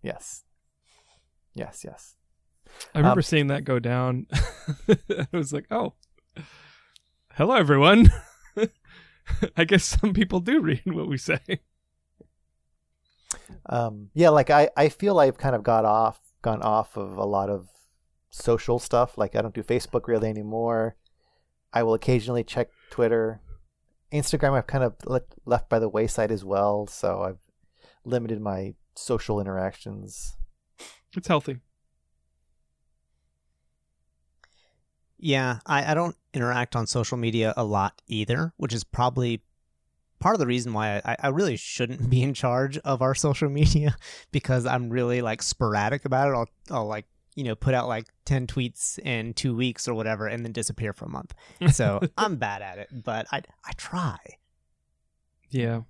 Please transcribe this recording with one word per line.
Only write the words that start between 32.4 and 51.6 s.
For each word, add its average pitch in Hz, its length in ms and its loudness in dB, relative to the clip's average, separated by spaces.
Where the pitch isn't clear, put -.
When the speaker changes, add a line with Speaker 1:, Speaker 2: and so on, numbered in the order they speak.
Speaker 3:
Yeah, 131 480 0
I, 143 240 -2
I 156 40 2
don't 165 220 -2
interact 123 440 -2
on 113 100 -2
social 123 300 -4
media 113 400 0
a 120 80 -2
lot 101 420 -2
either, 120 500 -2
which - 160 -6
is 113 120 -6
probably 123 580 -2
part 196 140 2
of 220 40 -2
the 147 80 0
reason 123 260 -2
why 107 320 -2
I, 117 200 -4
I 143 40 2
really 147 280 0
shouldn't 123 520 -6
be 127 140 4
in 135 120 0
charge 135 440 -2
of 135 240 -2
our 131 120 2
social 147 340 0
media, 147 480 4
<laughs> - 180 -20
because 131 320 0
I'm 123 260 -2
really, 123 300 0
like, 113 220 -4
sporadic 107 600 0
about 135 260 2
it. 135 40 0
I'll, 117 140 -2
I'll, 120 160 -4
like, 107 200 -8
you 143 100 -8
know, 113 100 -2
put 131 200 0
out, 123 140 0
like, 113 180 -6
ten 131 220 0
tweets - 520 -6
in 117 360 -6
two 127 220 -2
weeks 123 320 -4
or 123 60 -2
whatever 110 320 -4
and 117 180 -6
then 113 80 -10
disappear 107 400 -6
for - 140 -12
a - 20 -12
month. 69 260 -12